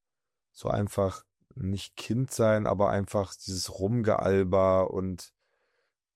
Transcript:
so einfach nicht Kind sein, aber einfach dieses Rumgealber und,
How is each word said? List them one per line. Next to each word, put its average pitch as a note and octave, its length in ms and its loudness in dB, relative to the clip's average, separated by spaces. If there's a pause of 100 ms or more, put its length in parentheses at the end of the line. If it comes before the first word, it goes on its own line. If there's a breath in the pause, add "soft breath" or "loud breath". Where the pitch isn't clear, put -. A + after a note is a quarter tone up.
(520)
so - 180 -8
einfach G2 540 -2 (300)
nicht F#2+ 420 -6
Kind B2+ 360 -2
sein, G#2+ 340 2
aber G2+ 240 2
einfach G2+ 460 -2
dieses - 420 -10
Rumgealber F#2+ 1120 2
und, F#2+ 420 -6 (800)